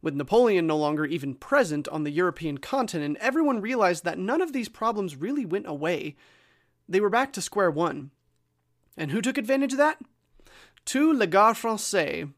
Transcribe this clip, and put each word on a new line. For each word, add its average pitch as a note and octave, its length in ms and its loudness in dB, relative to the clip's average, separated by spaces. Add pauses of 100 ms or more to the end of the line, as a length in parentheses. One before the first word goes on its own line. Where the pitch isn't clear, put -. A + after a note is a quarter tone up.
with D3 140 -4
Napoleon F#3 500 4
no D#3+ 120 2
longer D3+ 260 0
even C#3 320 -4
present D#3+ 540 0
on D#3 160 -4
the D3 60 -4
European D#3+ 480 -2
continent, E3+ 600 -2
everyone C4 400 2
realized G3+ 460 0
that E3 120 -2
none A#3 240 0
of E4 120 -4
these A#3+ 160 -4
problems G#3 480 -4
really A#3+ 280 -4
went F#3+ 220 -4
away. D3+ 480 -4 (720)
They F#3 140 2
were G#3 80 2
back B3+ 240 0
to G3 80 -8
square G3 280 0
one. D3 420 -4 (840)
And D3 160 -6
who G#3+ 100 -2
took C4 160 -2
advantage C4+ 360 0
of C4+ 60 -4
that? D4+ 200 2 (840)
Two D4+ 260 2
Le A#3 160 2
Gars G#3 300 4
Français E3+ 800 -2